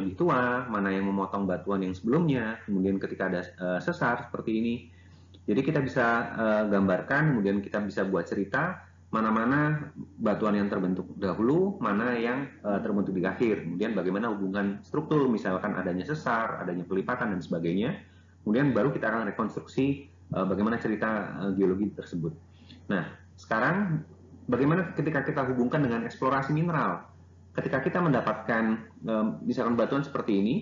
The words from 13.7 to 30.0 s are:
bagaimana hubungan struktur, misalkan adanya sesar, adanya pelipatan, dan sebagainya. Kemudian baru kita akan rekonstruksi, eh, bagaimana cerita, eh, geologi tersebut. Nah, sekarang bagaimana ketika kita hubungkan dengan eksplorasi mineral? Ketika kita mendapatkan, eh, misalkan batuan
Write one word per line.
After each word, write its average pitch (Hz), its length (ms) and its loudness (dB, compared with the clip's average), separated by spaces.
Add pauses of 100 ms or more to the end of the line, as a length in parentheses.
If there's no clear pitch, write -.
bagaimana 101 400 0
hubungan 98 540 -2
struktur, 151 420 2
misalkan 98 480 0
adanya 90 320 -2
sesar, 117 540 -2
adanya 90 260 -6
pelipatan, 107 480 -2
dan 90 60 -4
sebagainya. 90 540 -2 (500)
Kemudian 127 260 4
baru 110 220 2
kita 110 180 -2
akan 113 220 -2
rekonstruksi, 117 540 -2 (200)
eh, - 380 -4
bagaimana 104 320 0
cerita, 110 640 -2
eh, 98 140 0
geologi 98 340 4
tersebut. 82 400 -6 (560)
Nah, 92 160 0 (320)
sekarang 156 680 0 (420)
bagaimana 143 480 2
ketika 139 300 -2
kita 143 160 -2 (100)
hubungkan 123 320 2
dengan 117 220 0
eksplorasi 135 480 0
mineral? 151 560 0 (420)
Ketika - 300 -2
kita 180 180 0
mendapatkan, 117 640 2 (240)
eh, 110 380 -2 (180)
misalkan 120 320 0
batuan 135 300 2